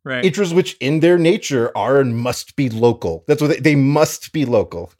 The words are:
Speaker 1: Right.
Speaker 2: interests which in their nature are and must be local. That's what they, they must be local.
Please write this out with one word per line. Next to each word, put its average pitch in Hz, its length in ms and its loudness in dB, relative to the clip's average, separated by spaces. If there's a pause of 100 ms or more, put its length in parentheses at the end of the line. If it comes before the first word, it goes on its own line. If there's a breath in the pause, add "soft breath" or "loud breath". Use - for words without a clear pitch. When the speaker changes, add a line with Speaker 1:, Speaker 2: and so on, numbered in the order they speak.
Speaker 1:
Right. 127 220 -6
Speaker 2:
interests 180 280 0
which 185 260 0
in 143 200 -2
their 175 200 4
nature 160 560 0
are 120 240 2
and 123 180 0
must - 380 -6
be 131 140 -2
local. 110 580 0
That's 147 140 2
what 147 80 0
they, 160 100 0
they 147 160 2
must 147 560 0
be 151 140 -2
local. 92 540 -2